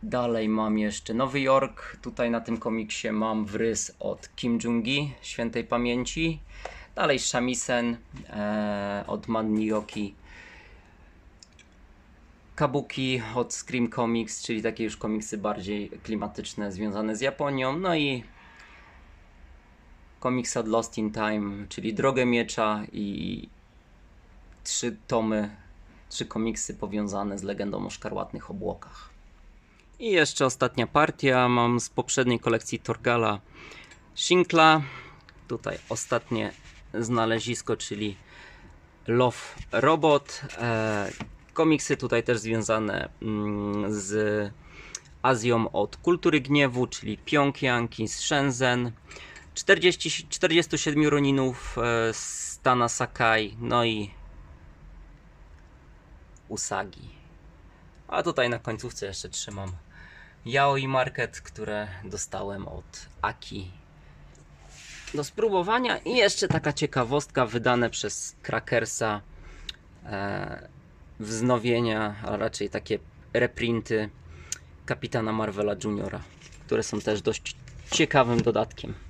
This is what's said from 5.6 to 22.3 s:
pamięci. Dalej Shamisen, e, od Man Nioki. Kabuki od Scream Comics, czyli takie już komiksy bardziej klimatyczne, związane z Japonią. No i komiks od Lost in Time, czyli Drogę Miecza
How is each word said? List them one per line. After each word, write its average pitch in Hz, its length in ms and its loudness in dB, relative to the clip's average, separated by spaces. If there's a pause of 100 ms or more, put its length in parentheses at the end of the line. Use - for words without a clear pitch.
pamięci. 120 760 -2 (560)
Dalej 151 240 2
Shamisen, 120 800 0 (320)
e, 104 800 -2
od 104 200 -6
Man 110 260 0
Nioki. 107 640 -2 (2500)
Kabuki 131 680 0 (140)
od 123 180 -2
Scream 120 360 -2
Comics, 117 540 -2
czyli 110 180 -4
takie 113 220 -2
już 107 140 -4
komiksy 107 400 -4
bardziej 101 520 -4
klimatyczne, 104 840 -8
związane 107 440 -4
z 107 60 -6
Japonią. 135 580 -2
No 180 160 0
i 139 280 0 (2000)
komiks 123 380 0
od 113 100 -2
Lost 113 300 2
in 107 140 0
Time, 104 580 -2
czyli 107 240 -4
Drogę 127 320 4
Miecza 113 680 2